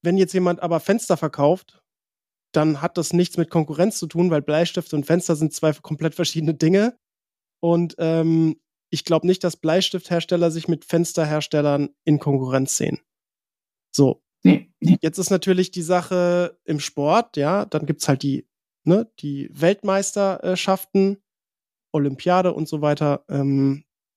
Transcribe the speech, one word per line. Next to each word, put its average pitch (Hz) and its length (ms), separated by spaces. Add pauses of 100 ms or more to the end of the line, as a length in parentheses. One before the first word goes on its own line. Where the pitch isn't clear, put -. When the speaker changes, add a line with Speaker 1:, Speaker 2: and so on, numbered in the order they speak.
Speaker 1:
Wenn 175 140
jetzt 185 160
jemand 180 280
aber 170 200
Fenster 196 360
verkauft, 151 640 (720)
dann 151 300
hat 170 160
das 160 140
nichts 175 240
mit 165 140
Konkurrenz 165 480
zu 165 80
tun, 165 240
weil 151 120
Bleistift 160 520
und 147 100
Fenster 170 320
sind 151 160
zwei 156 200
komplett 156 420
verschiedene 165 400
Dinge. 196 440 (640)
Und, 170 380
ähm, 160 640 (300)
ich - 140
glaub 160 200
nicht, 185 200
dass 175 120
Bleistifthersteller 170 920
sich 160 180
mit 165 160
Fensterherstellern 151 1040 (140)
in 151 140
Konkurrenz 135 580
sehen. - 240 (920)
So. - 280 (200)
Speaker 2:
Nee, - 280 (100)
nee. 180 200
Speaker 1:
Jetzt 160 180
ist 180 120
natürlich 185 400
die 175 120
Sache 175 840
im 147 160
Sport, 160 560
ja, 170 280
dann 156 220
gibt's 147 220
halt 135 140
die, 135 260 (360)
ne, 202 260 (100)
die 139 320
Weltmeisterschaften, 196 1700 (680)
Olympiade 170 600
und 156 160
so 151 140
weiter, 147 460
ähm, 139 560 (320)